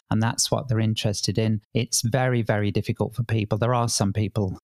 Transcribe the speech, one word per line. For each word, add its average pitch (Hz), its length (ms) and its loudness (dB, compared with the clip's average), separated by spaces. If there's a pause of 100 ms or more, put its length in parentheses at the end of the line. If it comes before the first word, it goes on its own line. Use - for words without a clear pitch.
and 110 140 2
that's - 260 -2
what 113 180 -2
they're 113 120 0
interested 110 580 -2
in. 110 240 0 (140)
It's - 260 -2
very, 123 400 0
very 104 300 0
difficult - 420 -2
for - 80 -2
people. 110 380 0
There 120 160 4
are 120 140 2
some 104 240 2
people 98 500 0